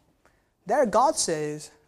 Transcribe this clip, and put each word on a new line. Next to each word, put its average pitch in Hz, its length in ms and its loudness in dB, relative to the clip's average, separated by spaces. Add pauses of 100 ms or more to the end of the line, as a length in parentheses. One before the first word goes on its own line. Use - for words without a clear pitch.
(640)
There, 254 200 2
God 247 320 2
says, 151 540 -6 (160)